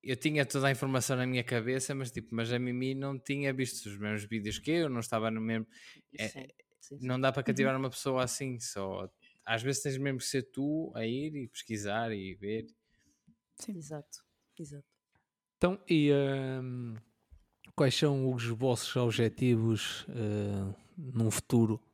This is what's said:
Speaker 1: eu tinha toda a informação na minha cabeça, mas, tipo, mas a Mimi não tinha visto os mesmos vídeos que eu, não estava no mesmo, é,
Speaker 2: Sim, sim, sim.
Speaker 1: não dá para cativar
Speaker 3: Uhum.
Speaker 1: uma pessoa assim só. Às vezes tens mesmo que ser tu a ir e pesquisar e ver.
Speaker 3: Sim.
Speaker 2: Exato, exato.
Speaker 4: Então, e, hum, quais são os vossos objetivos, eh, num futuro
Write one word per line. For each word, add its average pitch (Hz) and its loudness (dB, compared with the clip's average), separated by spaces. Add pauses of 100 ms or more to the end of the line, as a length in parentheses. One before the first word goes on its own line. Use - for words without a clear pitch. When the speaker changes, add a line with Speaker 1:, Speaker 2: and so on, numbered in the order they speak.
Speaker 1:
eu 131 -2
tinha 151 2
toda 139 2
a - 6
informação 131 0
na 127 0
minha 127 0
cabeça, 127 -2
mas, 135 -6
tipo, 113 -8
mas 113 0
a 123 0
Mimi 127 -2
não 135 -4
tinha 139 -2
visto 131 -4
os 101 -10
mesmos 104 -2
vídeos 104 -4
que - -4
eu, 165 2
não 120 -2
estava 110 0
no 110 -2
mesmo, 113 -2 (520)
é, 107 -4
Speaker 2:
Sim, 131 -12 (340)
sim, 139 -16
sim. 127 -6
Speaker 1:
não 127 0
dá 131 4
para 135 -2
cativar 135 2
Speaker 3:
Uhum. 131 0
Speaker 1:
uma 131 -2
pessoa 127 0
assim 123 -4
só. 95 -6 (340)
Às 113 -2
vezes 135 -2
tens 135 -2
mesmo 135 -2
que - -6
ser 131 0
tu 151 -4
a 113 -4
ir 143 -4
e 131 -8
pesquisar 110 -4
e 95 -6
ver. 104 -4 (920)
Speaker 3:
Sim. 202 -10
Speaker 2:
Exato, 151 -12 (360)
exato. 143 -14 (680)
Speaker 4:
Então, 180 2
e, 147 6 (500)
hum, 123 -6 (800)
quais 135 6
são 139 4
os 120 -2
vossos 117 0
objetivos, 120 4
eh, 104 -2 (240)
num 120 0
futuro 110 2 (100)